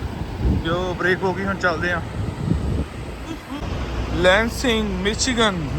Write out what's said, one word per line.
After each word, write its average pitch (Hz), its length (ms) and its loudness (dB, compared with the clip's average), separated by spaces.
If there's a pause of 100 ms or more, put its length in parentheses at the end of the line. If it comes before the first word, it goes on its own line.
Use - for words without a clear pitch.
(640)
ਜੋ 175 340 0
ਬ੍ਰੇਕ 180 240 2
ਹੋ 185 100 2
ਗਈ, 190 120 -2
ਹੁਣ 196 100 0
ਚੱਲਦੇ 175 360 0
ਆ। 165 100 0 (2000)
ਲੈਂਸਿੰਗ, 214 760 4
ਮਿਸ਼ੀਗਨ, 202 760 0 (120)